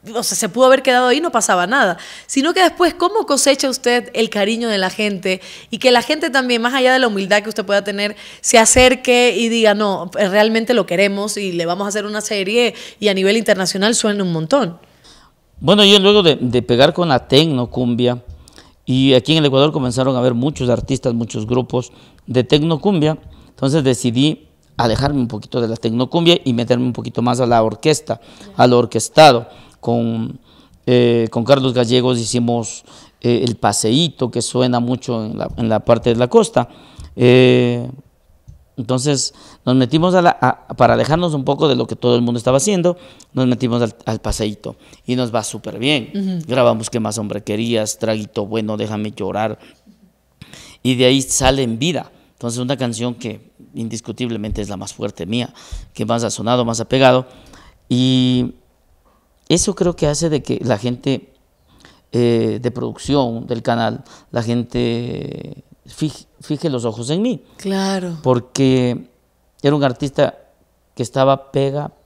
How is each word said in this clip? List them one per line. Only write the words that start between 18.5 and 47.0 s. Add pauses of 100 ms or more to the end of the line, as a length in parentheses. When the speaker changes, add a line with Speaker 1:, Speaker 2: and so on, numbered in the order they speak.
Speaker 2:
y
aquí
en
el
Ecuador
comenzaron
a
haber
muchos
artistas,
muchos
grupos (360)
de
tecnocumbia, (320)
entonces
decidí (320)
alejarme
un
poquito
de
la
tecnocumbia
y
meterme
un
poquito
más
a
la
orquesta, (340)
a
lo
orquestado, (320)
con, (460)
eh,
con
Carlos
Gallegos
hicimos, (340)
eh,
El
Paseíto,
que
suena
mucho
en
la,
en
la
parte
de
la
costa. (480)
Eh, (880)
entonces (320)
nos
metimos
a
la, (120)
a,
para
alejarnos
un
poco
de
lo
que
todo
el
mundo
estaba
haciendo, (360)
nos
metimos
al, (100)
al
Paseíto (280)
y
nos
va
súper
bien.
Speaker 1:
Ujú.
Speaker 2:
Grabamos
¿Qué